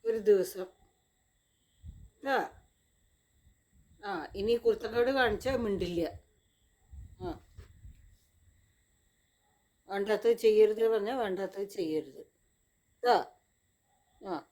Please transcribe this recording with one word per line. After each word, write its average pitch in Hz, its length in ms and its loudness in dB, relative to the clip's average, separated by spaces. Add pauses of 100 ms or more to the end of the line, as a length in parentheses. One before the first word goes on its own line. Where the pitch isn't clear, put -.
ഒരു 226 120 0
ദിവസം. 190 500 2 (1600)
ആ. 262 80 2 (1700)
ആ, 370 320 -6
ഇനി 214 200 0
കുരുത്തക്കേട് 233 560 0
കാണിച്ചാ 254 440 0
മിണ്ടില്ല. 180 540 -2 (1120)
ആ. 175 100 -6 (2500)
വേണ്ടാത്തത് 208 440 0
ചെയ്യരുത് 214 540 4
പറഞ്ഞാ 220 280 0
വേണ്ടാത്തത് 196 540 -4
ചെയ്യരുത്. 156 540 -6 (800)
ആ. 240 120 4 (1040)
ആ. 180 300 -8